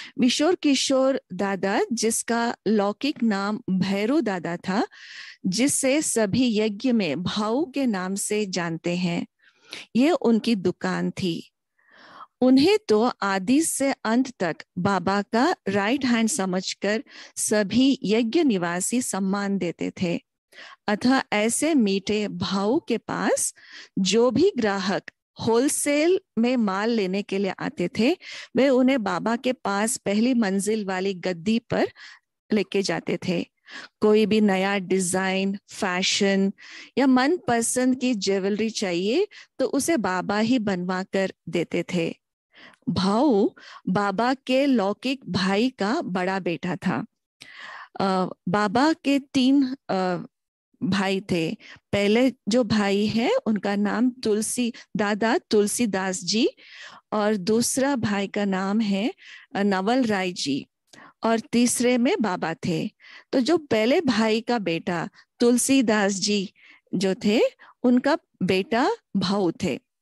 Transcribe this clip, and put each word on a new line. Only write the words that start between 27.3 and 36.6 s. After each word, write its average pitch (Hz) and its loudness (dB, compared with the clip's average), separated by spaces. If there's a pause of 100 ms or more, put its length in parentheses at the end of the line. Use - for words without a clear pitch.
लिए 196 -2
आते 175 -4 (100)
थे, 269 2 (380)
वे 269 4
उन्हें 262 4
बाबा 190 -2
के 254 -2
पास 202 -2
पहली 220 0
मंजिल 208 0
वाली 190 -4
गद्दी 185 -2
पर 196 -2 (680)
लेके 202 0
जाते 180 -4
थे। 180 -4 (520)
कोई 214 6
भी 214 2
नया 196 2
design, 190 -2 (120)
fashion 196 0 (440)